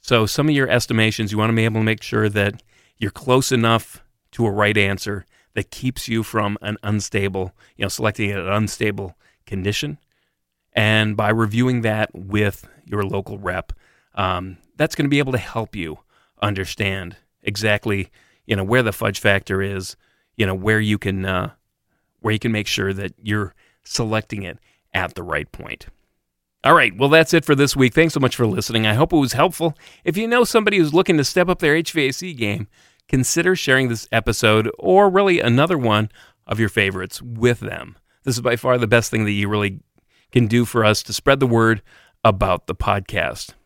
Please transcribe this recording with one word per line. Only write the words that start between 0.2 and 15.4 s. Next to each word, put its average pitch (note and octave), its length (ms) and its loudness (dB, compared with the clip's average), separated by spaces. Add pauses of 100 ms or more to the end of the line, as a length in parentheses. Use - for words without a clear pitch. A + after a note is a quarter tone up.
some C#3+ 240 -2
of D#3 60 2
your C#3 160 2
estimations, A2 640 0
you G#2+ 40 -4
wanna A2 160 2
be A2+ 140 2
able A2 140 0
to A2 40 0
make A2 180 -2
sure G#2+ 280 0
that G2+ 320 -2 (340)
you're G2+ 140 -6
close B2+ 420 0
enough A2+ 500 0 (300)
to A#2 140 -2
a G#2+ 40 0
right G#2 280 0
answer G2 480 -4 (260)
that - 180 -6
keeps - 380 -8
you A2+ 140 -2
from G#2 400 -4
an G#2+ 200 -8
unstable, G2 720 -2 (240)
you - 80 -6
know, G2 40 -4
selecting G#2 440 -4
an F#2 160 -6
unstable G2+ 680 -4 (300)
condition. G#2 540 -6 (760)
And G#2+ 440 0
by G#2+ 120 0
reviewing A2+ 540 0
that G#2+ 300 -2
with G2 560 -4 (160)
your G2+ 200 -4
local G2 340 -6
rep, F#2+ 340 -6 (420)
um, F#2 420 -4 (200)
that's D#3 200 -2
gonna C#3+ 120 0
be C#3+ 120 2
able C#3 120 -2
to B2+ 60 0
help - 380 -8